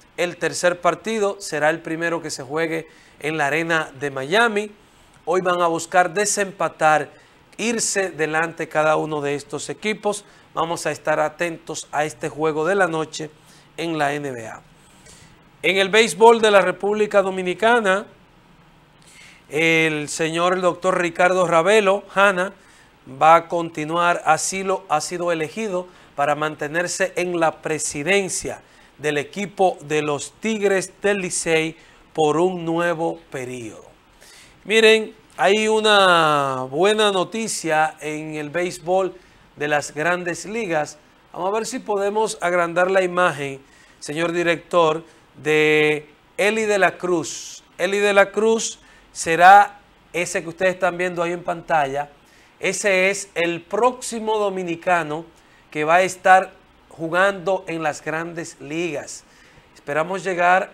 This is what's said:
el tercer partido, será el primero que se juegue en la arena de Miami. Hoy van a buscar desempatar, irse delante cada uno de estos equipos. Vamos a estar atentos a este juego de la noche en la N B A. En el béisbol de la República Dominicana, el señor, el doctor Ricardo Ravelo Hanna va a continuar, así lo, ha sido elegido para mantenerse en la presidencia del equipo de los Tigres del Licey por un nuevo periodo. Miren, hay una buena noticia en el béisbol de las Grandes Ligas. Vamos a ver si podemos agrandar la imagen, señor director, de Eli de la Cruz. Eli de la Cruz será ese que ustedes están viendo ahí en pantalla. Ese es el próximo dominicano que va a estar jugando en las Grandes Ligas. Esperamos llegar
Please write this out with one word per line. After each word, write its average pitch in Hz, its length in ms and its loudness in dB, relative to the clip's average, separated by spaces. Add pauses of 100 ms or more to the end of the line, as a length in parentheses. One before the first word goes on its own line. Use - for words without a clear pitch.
(160)
el 170 220 -4
tercer 175 420 -2
partido, 196 640 -2
será 151 280 0
el 165 120 -2
primero 165 400 -4
que 156 100 -12
se 151 100 -10
juegue 156 460 -4 (320)
en 156 180 -4
la 147 100 0
arena 160 520 -2
de 139 120 -6
Miami. 208 600 0 (540)
Hoy 180 160 0
van 180 200 0
a 175 60 2
buscar 170 460 0
desempatar, 170 960 0 (480)
irse 202 540 -2
delante 156 580 -4
cada 156 260 2
uno 156 240 -2
de 143 160 -2
estos 139 340 -8
equipos. 208 540 -4 (300)
Vamos 165 320 -4
a 156 60 -2
estar 156 280 -2
atentos 156 720 -6
a 147 140 -2
este 156 240 -8
juego 151 360 -2
de 185 100 0
la 190 120 4
noche 156 420 -6 (460)
en 160 220 -6
la 143 160 0
N 143 180 -8
B 117 160 -12
A. - 140 -16 (1040)
En 175 120 0
el 190 140 2
béisbol 220 500 6
de 214 100 2
la 202 120 8
República 202 600 0
Dominicana, 190 840 0 (1400)
el 160 580 2
señor, 165 460 0
el 185 80 0
doctor 180 360 0
Ricardo 180 480 2
Ravelo 196 600 4 (100)
Hanna 196 380 2 (680)
va 160 140 10
a 165 120 2
continuar, 170 760 -2
así 160 380 0
lo, 190 240 -4
ha 151 140 0
sido 175 300 -4
elegido 180 560 -6 (280)
para 147 200 0
mantenerse 156 800 -4
en 180 240 -2
la 160 240 0
presidencia 156 960 -4 (380)
del 147 180 -4
equipo 180 640 -2
de 151 220 -4
los 147 300 -6
Tigres 196 680 -2
del 202 160 0
Licey 160 580 -2 (380)
por 151 240 2
un 175 260 0
nuevo 165 560 -2 (120)
periodo. 123 540 -12 (800)
Miren, 220 500 4 (200)
hay 208 320 2
una 170 1000 4
buena 208 420 2
noticia 170 880 -2
en 156 340 -8
el 147 160 -8
béisbol 180 640 -2 (400)
de 147 120 -4
las 147 280 -2
Grandes 170 500 -4
Ligas. 175 540 -6 (340)
Vamos 180 160 -6
a 202 40 -2
ver 220 120 -2
si 240 140 -8
podemos 208 600 -2
agrandar 175 520 0
la 190 100 4
imagen, 160 580 -2 (400)
señor 165 320 -4
director, 170 720 0 (380)
de 151 640 2 (300)
Eli 220 280 0
de 208 120 2
la 175 220 2
Cruz. - 640 -6 (160)
Eli 190 180 -2
de 202 160 2
la 196 180 4
Cruz 220 460 0 (340)
será 180 680 6 (340)
ese 175 300 -4
que 165 60 -10
ustedes 185 260 0
están 180 220 -2
viendo 175 260 -4
ahí 170 80 -2
en 175 120 -8
pantalla. 147 680 -2 (480)
Ese 190 500 0
es 196 240 -6
el 170 300 -4
próximo 220 720 -2
dominicano 170 880 -2 (460)
que 151 120 -4
va 160 120 4
a 185 80 6
estar 185 500 4 (360)
jugando 185 760 -2
en 165 160 -8
las 147 220 -4
Grandes 165 580 -8
Ligas. 147 640 -8 (500)
Esperamos 160 500 -4
llegar 180 500 2